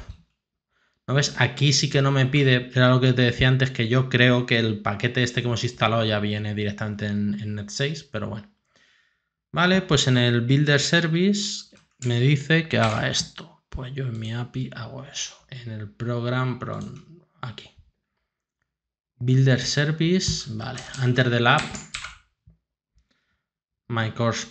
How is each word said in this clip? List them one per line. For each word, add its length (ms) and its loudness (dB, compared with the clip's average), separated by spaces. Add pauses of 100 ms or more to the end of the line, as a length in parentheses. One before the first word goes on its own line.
(1080)
¿No 80 -2
ves? 240 0
Aquí 340 2
sí 160 2
que 140 2
no 80 2
me 160 4
pide, 480 2
era 160 6
lo 100 6
que 140 4
te 80 2
decía 260 2
antes, 220 2
que 180 -2
yo 220 2
creo 340 4
que 140 2
el 240 0
paquete 400 -2
este 180 -2
que 80 -2
hemos 160 -2
instalado 400 0
ya 160 0
viene 340 -4
directamente 520 -4
en, 340 -2
en 140 -6
net 160 -10
seis, 340 -6
pero 240 -8
bueno. 240 -12 (1000)
Vale, 300 2
pues 280 2
en 100 4
el 240 4
Builder 360 4
Service 960 0 (260)
me 200 0
dice 480 2
que 80 -2
haga 320 0
esto. 640 -8
Pues 240 -12
yo 140 -6
en 120 -8
mi 140 -8
api 420 -8
hago 300 -14
eso. 320 -12 (100)
En 220 -14
el 180 -10
Program 680 -4
Pro, 200 -8 (640)
aquí. 300 -14 (1500)
Builder 440 4
Service, 840 0 (100)
vale. 260 -10 (220)
Enter 280 2
the 100 2
lab. 220 4 (2250)
My 240 -2
Course 380 -2